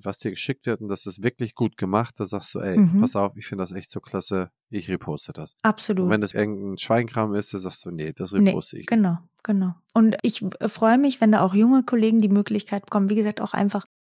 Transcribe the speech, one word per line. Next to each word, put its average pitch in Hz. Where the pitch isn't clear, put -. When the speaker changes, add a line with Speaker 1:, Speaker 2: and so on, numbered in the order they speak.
Speaker 1:
was 98
dir 117
geschickt -
wird 113
und 107
das 98
ist 98
wirklich 120
gut 113
gemacht. 104
Da 101
sagst -
du, -
„Ey, -
Speaker 2:
Mhm. 196
Speaker 1:
pass 247
auf, -
ich 107
finde 95
das 90
echt 95
so -
klasse, 92
ich 101
reposte 80
das.“ -
Speaker 2:
Absolut. 208
Speaker 1:
Und 180
wenn 107
das 101
irgendein 101
Schweinkram 113
ist, 101
dann 95
sagst 92
du, 90
„Nee, 78
das 92
Speaker 2:
Nee, 104
Speaker 1:
reposte -
ich.“ -
Speaker 2:
genau, 190
genau. 190
Und 220
ich, 226
äh, 220
freue 226
mich, 277
wenn 214
da 214
auch 185
junge 247
Kollegen 226
die 208
Möglichkeit 202
bekommen, 196
wie 208
gesagt, 208
auch 208
einfach 202